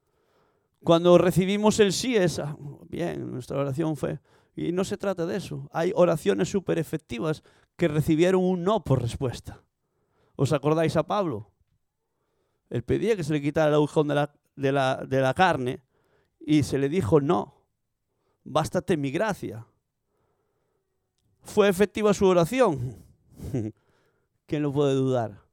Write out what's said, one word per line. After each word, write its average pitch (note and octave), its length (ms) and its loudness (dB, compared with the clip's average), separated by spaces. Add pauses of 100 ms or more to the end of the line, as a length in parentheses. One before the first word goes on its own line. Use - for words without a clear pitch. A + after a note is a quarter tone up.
(840)
Cuando F3 320 6
recibimos G3 640 2
el G3 100 6
sí A#3+ 240 -4
es, F3+ 240 0
"Ah, D3 180 -8 (300)
bien, D3+ 420 -8
nuestra C3+ 300 -8
oración C#3+ 380 -4
fue". D3+ 240 -6 (340)
Y D3+ 160 -4
no F#3 140 -2
se G#3 100 -6
trata F#3+ 300 -4
de F#3+ 100 -6
eso. C#3+ 380 -10
Hay E3 220 -2
oraciones F3 540 2
súper E3+ 300 -2
efectivas D#3+ 640 -6 (320)
que E3+ 140 0
recibieron E3+ 560 2
un F3+ 180 0
no G#3 220 0
por B2+ 160 2
respuesta. - 600 -8 (760)
¿Os C#3 160 0
acordáis D#3 420 0
a D#3 80 2
Pablo? E3+ 480 -4 (1160)
Él B2 140 -6
pedía F#3 340 0
que E3 80 -8
se D#3 80 -4
le D3 80 -2
quitara D3+ 260 0
el D3+ 80 2
agujón D3+ 320 2
de C#3+ 80 -2
la, C#3+ 180 -2 (220)
de C3+ 160 -2
la, C3 340 -2
de C3+ 140 -2
la C3 140 0
carne C#3+ 480 0 (580)
y D3+ 240 2
se - 140 -2
le C#3 100 0
dijo, D#3+ 320 2
"No, D#3+ 460 -2 (800)
bástate D#3 500 -2
mi C#3 160 -2
gracia". C3+ 560 -6 (1700)
¿Fue G3+ 260 2
efectiva G#3 460 2
su G3+ 120 2
oración? E3+ 800 2 (400)
<laughs> G#2+ 300 -6 (720)
¿Quién D3 180 -4
lo C#3+ 80 -2
puede C#3 220 0
dudar? B2+ 480 -2 (120)